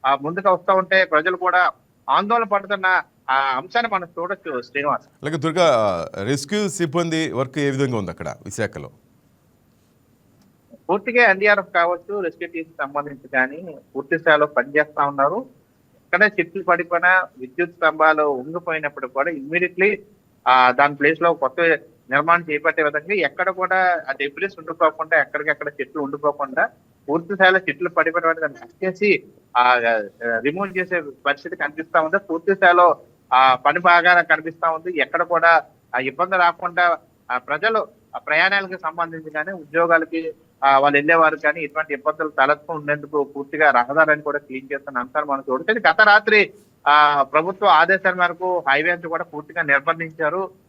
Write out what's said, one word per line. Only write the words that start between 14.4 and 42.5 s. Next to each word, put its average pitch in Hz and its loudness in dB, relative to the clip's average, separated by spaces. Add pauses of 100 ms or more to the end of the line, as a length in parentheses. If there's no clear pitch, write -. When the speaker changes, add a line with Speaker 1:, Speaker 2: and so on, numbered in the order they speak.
Speaker 1:
పనిచేస్తా 143 -2
ఉన్నారు. 143 -2 (500)
ఎక్కడ 196 0 (100)
చెట్లు 175 -6
పడిపోయినా, 175 0 (120)
విద్యుత్ 165 -6
స్తంభాలు 156 2
ఉంగిపోయినప్పుడు 147 -6
కూడా 139 -2
immediately, 175 -2 (520)
ఆ, 127 6
దాని 143 2
ప్లేస్ 151 0
లో 170 2
కొత్త 139 -4 (500)
నిర్మాణం 165 2
చేపట్టే 156 -2
విధంగా 151 -2
ఎక్కడ 180 -2
కూడా 180 0
ఆ 135 -6
డెబ్రిస్ 143 -6
ఉండిపోకుండా, 160 0
ఎక్కడికెక్కడ 147 -4 (120)
చెట్లు 147 -8
ఉండిపోకుండా 143 -4 (400)
పూర్తి 170 -4
స్థాయిలో 190 4
చెట్లు 180 -4
పడిపోయిన 165 0
వాటిని 165 0
దాన్ని 143 -6
కట్ - -12
చేసి, 185 0 (340)
ఆ, 123 4 (640)
రిమూవ్ 180 -4
చేసే 180 -4 (240)
పరిస్థితి 143 -6
కనిపిస్తా 156 -2
ఉంది. 160 -2
పూర్తి 196 -4
స్థాయిలో 175 4 (380)
ఆ 131 6
పని 147 0
బాగా 175 4
కనిపిస్తా 160 -2
ఉంది. 165 -6
ఎక్కడ 165 -2
కూడా 165 4 (340)
ఆ - 0
ఇబ్బంది 180 -4
రాకుండా, 175 0 (320)
ఆ, 127 -4
ప్రజలు 185 -4 (280)
ఆ - -10
ప్రయాణాలకు 185 -2
సంబంధించి 160 -8
కానీ 156 -8
ఉద్యోగాలకి, 165 -2 (320)
ఆ, 139 6
వాళ్ళు 143 4
వెళ్ళేవారు 156 4
కానీ 151 -2
ఎటువంటి 151 -6
ఇబ్బందులు 156 -4
తలెత్తకుండా 151 0